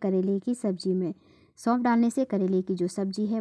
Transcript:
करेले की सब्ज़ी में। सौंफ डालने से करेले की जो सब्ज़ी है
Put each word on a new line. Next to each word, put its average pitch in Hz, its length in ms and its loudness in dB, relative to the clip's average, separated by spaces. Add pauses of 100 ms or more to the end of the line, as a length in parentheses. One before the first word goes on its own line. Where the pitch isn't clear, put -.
करेले 190 360 2
की 247 160 -4
सब्ज़ी 190 400 -2
में। 185 180 0 (460)
सौंफ 247 240 0
डालने 233 280 4
से 262 140 0
करेले 190 380 0
की 185 120 -2
जो 175 140 -2
सब्ज़ी 196 380 -4
है 220 140 -2